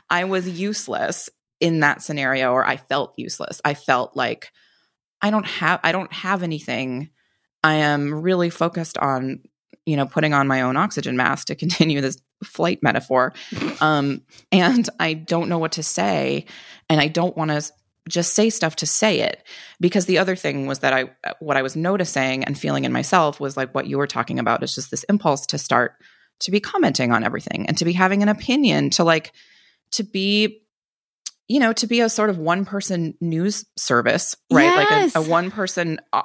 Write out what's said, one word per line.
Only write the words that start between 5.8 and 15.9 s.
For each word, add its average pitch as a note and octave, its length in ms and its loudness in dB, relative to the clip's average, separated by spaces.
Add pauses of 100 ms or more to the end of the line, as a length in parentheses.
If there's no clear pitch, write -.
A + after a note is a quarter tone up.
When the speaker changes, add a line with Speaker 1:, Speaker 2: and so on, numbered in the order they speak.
Speaker 1:
I E3 80 2
don't F#3 200 -4
have F#3+ 300 -4
anything. C3+ 680 -6 (540)
I D#3 100 6
am D3 480 0
really F3 280 2
focused E3+ 480 -4
on, C3 420 -2 (440)
you D#3 120 0
know, C#3 100 2
putting D3+ 260 0
on C#3 140 4
my C3 160 2
own B2+ 140 0
oxygen C#3+ 400 -2
mask B2+ 320 0
to D3+ 60 -6
<laughs> D3+ 100 -8
continue D#3 360 0
this C3 160 -2 (280)
flight E3+ 380 -2
metaphor. B2+ 520 2 (160)
Speaker 2:
<laughs> - 300 -6
Speaker 1:
Um, C#3+ 420 2 (300)
and A3+ 360 4 (120)
I D#3+ 140 0
don't D#3+ 340 -2
know E3+ 100 0
what D#3+ 140 -2
to D#3+ 100 -6
say, D3+ 640 0 (420)